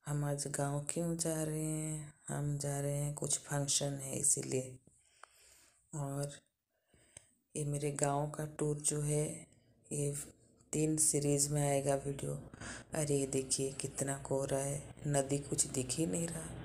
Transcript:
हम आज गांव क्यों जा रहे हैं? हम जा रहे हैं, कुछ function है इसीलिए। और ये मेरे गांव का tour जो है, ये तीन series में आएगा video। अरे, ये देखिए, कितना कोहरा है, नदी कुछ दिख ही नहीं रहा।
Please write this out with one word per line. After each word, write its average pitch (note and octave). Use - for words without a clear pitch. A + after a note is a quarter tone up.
हम D3
आज C#3+
गांव C#3+
क्यों E3
जा D#3+
रहे D#3
हैं? D#3
हम C#3+
जा C#3+
रहे C#3+
हैं, D3
कुछ C#3+
function C#3+
है C3+
इसीलिए। C3
और C#3+
ये D3+
मेरे C#3+
गांव C#3+
का D3+
tour D3+
जो D3
है, D3+
ये C#3+
तीन D#3
series C#3+
में C#3+
आएगा C#3
video। C#3+
अरे, D3
ये C#3
देखिए, C3+
कितना C#3
कोहरा C3+
है, C#3
नदी C#3+
कुछ D3
दिख B2+
ही D#3+
नहीं -
रहा। D#3+